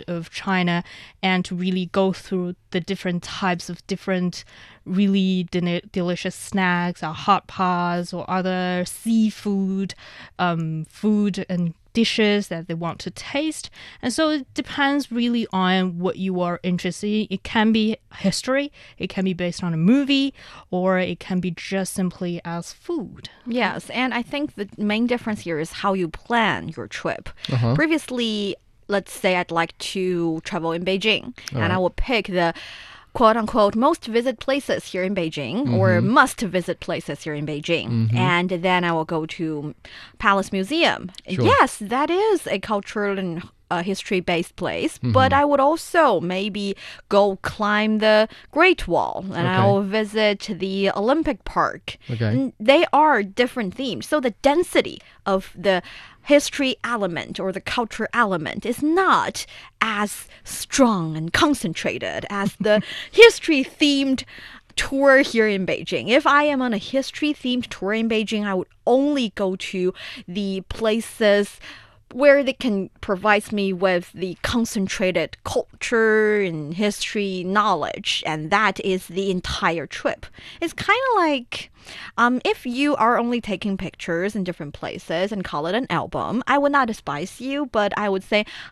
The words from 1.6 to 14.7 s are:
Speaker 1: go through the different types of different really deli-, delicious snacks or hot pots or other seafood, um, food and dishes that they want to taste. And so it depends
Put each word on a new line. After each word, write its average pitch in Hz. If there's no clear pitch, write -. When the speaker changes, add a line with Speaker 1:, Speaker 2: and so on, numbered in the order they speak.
Speaker 1:
go 190
through 180
the 185
different 180
types 180
of -
different 180
really 190
deli-, 175
delicious 180
snacks 180
or 160
hot -
pots 175
or 175
other 180
seafood, 196
um, 160
food 208
and 175
dishes 208
that 165
they 170
want 165
to 180
taste. -
And 240
so 311
it 294
depends 277